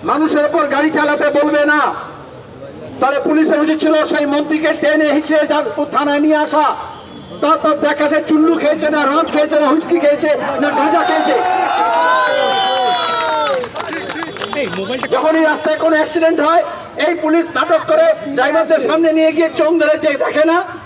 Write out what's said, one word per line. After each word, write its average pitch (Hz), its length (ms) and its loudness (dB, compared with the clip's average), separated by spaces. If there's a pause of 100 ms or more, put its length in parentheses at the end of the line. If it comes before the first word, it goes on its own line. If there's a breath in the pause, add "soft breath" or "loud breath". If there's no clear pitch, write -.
মানুষের 294 400 0
উপর 302 220 0
গাড়ি 285 240 0
চালাতে 294 400 0
বলবে 294 340 2
না। 294 300 0 (1040)
তাহলে 269 200 2
পুলিশের 311 400 2
উচিত 311 180 0
ছিল 311 260 2
সেই 294 220 -2
মন্ত্রীকে 302 460 -2
টেনে 302 400 0
হিঁচড়ে 302 340 0
যাদবপুর 294 460 -2
থানায় 285 280 0
নিয়ে 302 160 4
আসা, 302 400 0 (640)
তারপর 302 360 2
দেখা 294 320 0
সে 302 200 0
চুল্লু 320 300 4
খেয়েছে 302 320 0
না 294 160 0
রাত 302 260 0
খেয়েছে 302 280 2
না 294 80 2
হুইস্কি 330 320 0
খেয়েছে 294 280 2 (320)
না 294 100 0
গাঁজা 311 340 0
খেয়েছে। 349 360 0 (3750)
যখন 311 260 2
এই 320 60 4
রাস্তায় 311 340 0
কোনো 320 200 2
অ্যাক্সিডেন্ট 320 440 2
হয়, 330 220 4 (460)
এই 349 60 0
পুলিশ 311 300 2 (100)
নাটক 320 320 2
করে 311 480 2
ড্রাইভারদের 311 440 2
সামনে 311 340 2
নিয়ে 320 200 4
গিয়ে 320 240 2
চোখ 330 220 2
ধরে 311 200 2
যে 302 160 0
দেখে 294 300 0
না 339 200 2 (220)